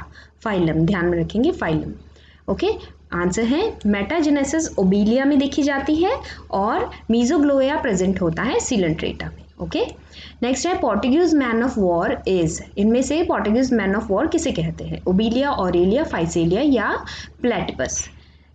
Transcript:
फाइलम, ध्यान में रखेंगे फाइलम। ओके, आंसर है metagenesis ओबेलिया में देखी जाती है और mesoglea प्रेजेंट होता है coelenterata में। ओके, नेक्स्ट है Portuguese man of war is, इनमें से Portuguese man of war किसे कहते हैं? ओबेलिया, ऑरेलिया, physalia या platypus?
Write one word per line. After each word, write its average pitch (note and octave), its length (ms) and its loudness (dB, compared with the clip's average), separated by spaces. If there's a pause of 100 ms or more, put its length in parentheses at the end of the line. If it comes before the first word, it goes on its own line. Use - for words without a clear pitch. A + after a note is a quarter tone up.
(440)
फाइलम, F#3 300 0
ध्यान E3+ 320 2
में F3 140 0
रखेंगे G#3 320 0
फाइलम। D#3+ 400 -2 (600)
ओके, - 160 -2 (460)
आंसर F3+ 300 -2
है D#4 360 0
metagenesis C#4+ 1000 0
ओबेलिया G#3 480 2
में C#4+ 140 4
देखी C#4 240 0
जाती C#4 320 0
है G4 220 2 (340)
और B3 400 -2 (200)
mesoglea C#4 680 2
प्रेजेंट F#3 400 0
होता E3 220 0
है D#4 160 0
coelenterata F#3 640 -2
में। - 200 -12 (180)
ओके, D4 240 -2 (580)
नेक्स्ट C4 240 0
है F#4 140 -2
Portuguese C#4 520 2
man A#3+ 300 2
of B3+ 160 0
war F#3 360 2 (120)
is, E3+ 340 0 (160)
इनमें A3 240 4
से D#4+ 300 0
Portuguese A#3 420 2
man G3 260 2
of - 120 -4
war B3+ 200 0
किसे D4+ 200 0
कहते E3 320 -4
हैं? D#3+ 240 -8
ओबेलिया, A#3 440 2
ऑरेलिया, F#3+ 540 2
physalia E3+ 580 0
या C4+ 420 0 (400)
platypus? E3+ 640 -4 (460)